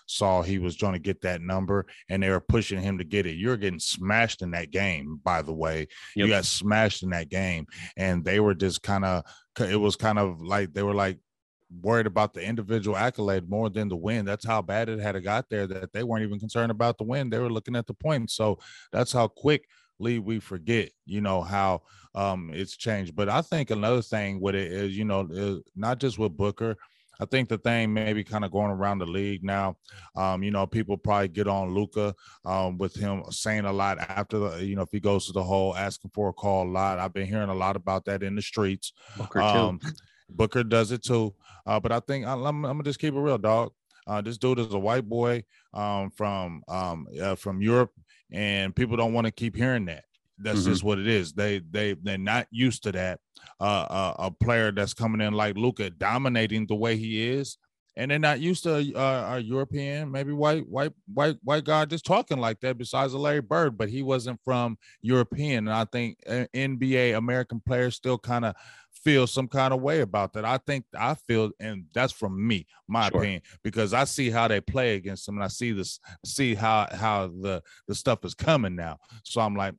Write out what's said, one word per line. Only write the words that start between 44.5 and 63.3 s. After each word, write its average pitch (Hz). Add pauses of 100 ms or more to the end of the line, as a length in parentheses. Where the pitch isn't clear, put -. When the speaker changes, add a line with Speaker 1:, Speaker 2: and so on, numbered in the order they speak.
Speaker 1:
is 110
a 98
white 110
boy, 120 (300)
um, 101
from, 95
um, 87 (160)
uh, 95
from 95
Europe, 117 (400)
and 98
people 120
don't 117
wanna 113
keep 113
hearing 120
that. 80 (340)
That's 107
Speaker 2:
Mm-hmm. -
Speaker 1:
just 92
what 101
it 101
is. 92
They, 101
they, 101
they're 95
not 104
used 117
to 104
that. 92 (400)
Uh, -
uh, 95
a 95
player 113
that's 98
coming 110
in 107
like 104
Luka 107
dominating 110
the 107
way 113
he 110
is, 135 (380)
and 131
they're 147
not 147
used 170
to, 147
uh, 127
a 127
European, 139
maybe 139
white, 151
white, 135 (200)
white, 147
white 143
guy 156
just 156
talking 165
like 113
that. 127
Besides 131
Larry 147